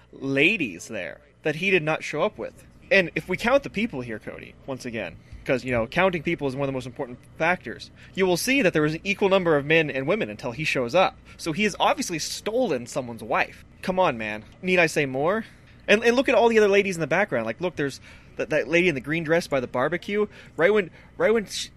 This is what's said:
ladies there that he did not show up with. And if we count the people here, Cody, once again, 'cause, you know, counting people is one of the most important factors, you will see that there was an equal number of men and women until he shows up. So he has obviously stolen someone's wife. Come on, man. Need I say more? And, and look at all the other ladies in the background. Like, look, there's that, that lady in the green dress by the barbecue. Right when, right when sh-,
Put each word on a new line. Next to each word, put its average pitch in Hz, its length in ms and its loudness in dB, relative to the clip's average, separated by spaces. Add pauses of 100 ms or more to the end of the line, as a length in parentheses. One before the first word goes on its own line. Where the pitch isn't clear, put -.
(100)
ladies 135 800 0
there 90 320 -10 (220)
that 151 140 -2
he 185 140 -2
did 185 120 4
not 151 200 -2
show 151 200 -4
up 208 160 -4
with. - 260 -12 (260)
And 180 240 4
if 165 140 -6
we 185 80 -2
count 269 260 2
the 131 80 -10
people 196 300 -4
here, 113 180 -8
Cody, 101 360 -14 (120)
once 131 200 -10
again, 107 300 -8 (280)
'cause, 123 200 -2
you 127 80 -4
know, 113 140 0
counting 175 360 0
people 160 240 -4
is 127 80 -4
one 139 100 -4
of 135 40 -2
the 135 80 -6
most 123 100 -6
important 123 320 -10 (200)
factors, 160 520 -4 (240)
you 190 120 2
will 180 100 4
see 269 240 0
that 180 140 2
there 156 80 2
was 151 100 2
an 165 100 -6
equal 196 280 0
number 170 260 4
of 139 80 0
men 156 240 2
and 135 180 -4
women 180 220 -2
until 107 240 -8
he 135 100 -8
shows 131 320 -2
up. 180 220 4 (220)
So 165 140 -6
he 196 120 0
has 202 160 0
obviously 208 380 0
stolen 208 680 -2
someone's 117 380 -8
wife. 147 420 -2 (160)
Come 185 180 -2
on, 156 200 2
man. 107 260 -6 (160)
Need 180 180 2
I 170 60 6
say 160 220 0
more? 156 400 -2 (400)
And, 214 180 4
and 233 120 4
look 269 120 2
at 254 60 4
all 233 160 6
the 220 80 4
other 214 100 6
ladies 196 300 2
in - 20 -6
the 156 60 0
background. 143 400 0
Like, 113 160 -6
look, 180 140 -4
there's 139 220 -4 (380)
that, 120 140 -4
that 127 180 0
lady 175 220 4
in 147 40 0
the 131 60 -4
green 156 240 -4
dress 165 220 2
by 135 140 0
the 123 60 -2
barbecue. 175 600 -2 (320)
Right 170 140 6
when, 202 180 2 (260)
right 185 160 2
when 220 140 0
sh-, - 300 -8